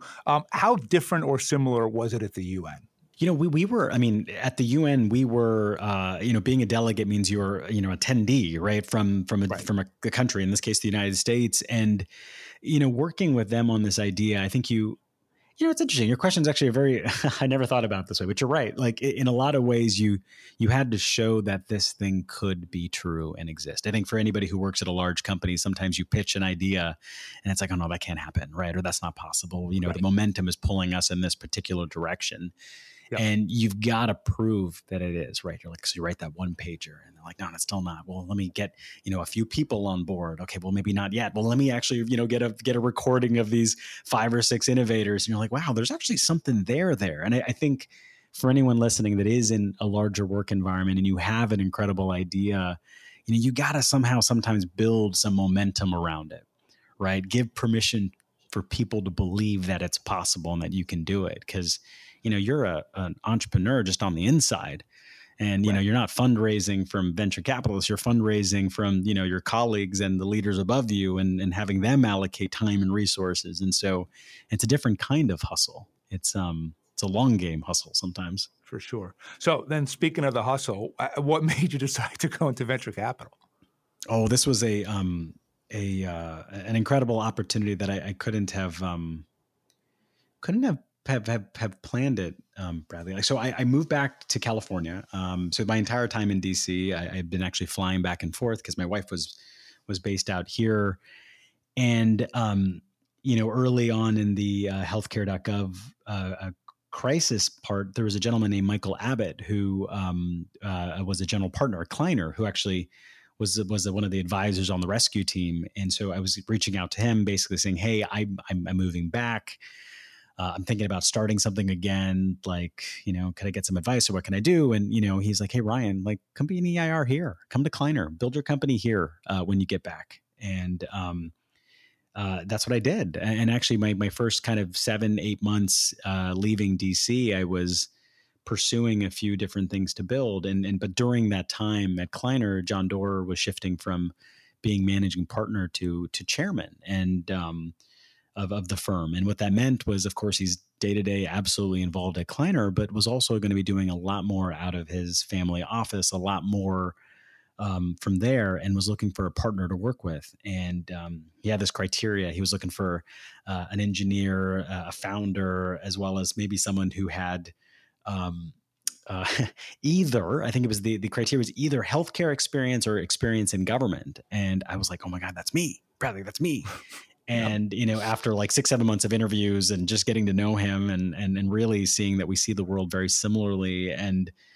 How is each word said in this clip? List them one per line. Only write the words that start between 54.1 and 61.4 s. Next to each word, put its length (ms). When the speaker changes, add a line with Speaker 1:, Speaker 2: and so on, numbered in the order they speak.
Speaker 2:
sometimes 460
build 500
some 180
momentum 640
around 380
it, 120
right? 260
Give 300
permission 560
for 120
people 420
to 80
believe 560
that 140
it's 160
possible 540
and 100
that 120
you 100
can 220
do 200
it. 220